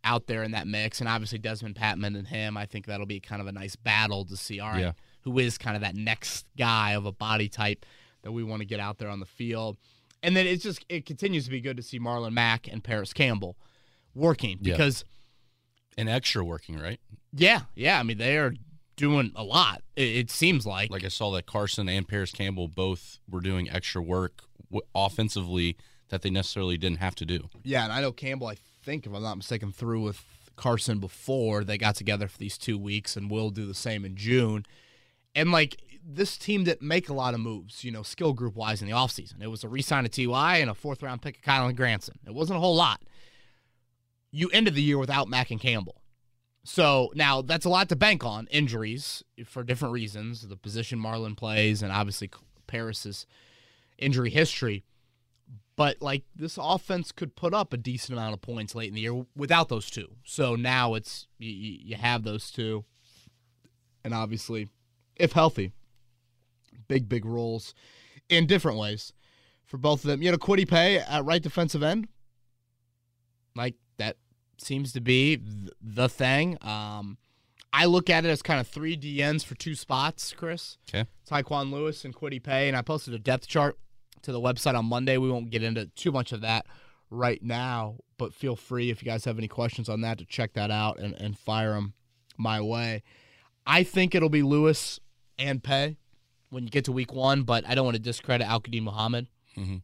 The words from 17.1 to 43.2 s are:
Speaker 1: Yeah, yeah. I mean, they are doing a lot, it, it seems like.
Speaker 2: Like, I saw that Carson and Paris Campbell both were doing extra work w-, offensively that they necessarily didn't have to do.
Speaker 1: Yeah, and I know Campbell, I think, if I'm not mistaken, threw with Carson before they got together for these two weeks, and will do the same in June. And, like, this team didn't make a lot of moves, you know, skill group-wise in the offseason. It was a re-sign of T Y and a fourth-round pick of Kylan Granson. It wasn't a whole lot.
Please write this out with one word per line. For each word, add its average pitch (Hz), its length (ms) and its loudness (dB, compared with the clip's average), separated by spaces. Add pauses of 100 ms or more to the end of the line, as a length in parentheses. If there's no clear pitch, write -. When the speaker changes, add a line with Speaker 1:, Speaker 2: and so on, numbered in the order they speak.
Speaker 1:
Yeah, 170 300 6 (120)
yeah. 151 240 2
I 123 40 0
mean, 113 160 -2
they 131 200 2
are 139 160 2 (420)
doing 143 380 2
a 107 100 -8
lot, 104 380 2 (120)
it, 120 220 2
it 120 140 0
seems 156 360 4
like. 101 240 -2
Speaker 2:
Like, 92 140 -6
I 95 40 -6
saw 104 240 -2
that 90 140 -2
Carson 104 420 -2
and 92 180 0
Paris 101 260 -2
Campbell 95 360 -4
both 92 500 -4 (100)
were 90 120 -4
doing 92 300 0
extra 90 320 -4
work 90 400 -2 (280)
w-, 98 240 -4
offensively 90 840 0 (320)
that 95 140 -4
they 98 80 -2
necessarily 92 480 -2
didn't 85 200 0
have 92 180 -2
to - 100 -8
do. 87 220 -4 (140)
Speaker 1:
Yeah, 127 220 0
and 110 80 -4
I 131 80 -2
know 135 120 0
Campbell, 135 360 -8
I 107 80 -10 (260)
think, 143 240 -8
if 101 60 -10
I'm 104 100 -6
not 107 140 -4
mistaken, 101 340 -6
threw 113 320 -2
with 104 220 -4 (320)
Carson 117 420 0
before 107 640 0
they 104 140 -2
got 107 180 2
together 101 320 -2
for - 120 -12
these 101 180 -8
two 107 220 -4
weeks, 101 380 -4
and 101 140 -6
will 107 200 0
do 104 160 -6
the 98 80 -8
same 107 300 -6
in 95 120 -8
June. 110 480 2 (720)
And, 165 180 4
like, 156 240 4 (320)
this 175 300 -2
team 202 260 0
didn't 160 220 0
make 170 220 0
a 147 60 -4
lot 127 200 0
of 113 60 -2
moves, 110 440 -8
you 123 60 -6
know, 110 140 -8
skill 160 280 0
group-wise 110 480 -2
in 101 80 -6
the 110 60 -4
offseason. 120 480 -2
It 110 60 -8
was 110 160 -10
a 110 40 -8
re-sign 135 360 0
of 113 80 -2
T 127 140 0
Y 151 320 4
and 131 120 4
a 101 40 -4
fourth-round 131 460 -8
pick 143 180 -12
of - 40 -20
Kylan 131 320 4
Granson. 117 500 0
It 107 80 -14
wasn't 160 260 -2
a - 20 0
whole 175 160 6
lot. 151 260 4 (1300)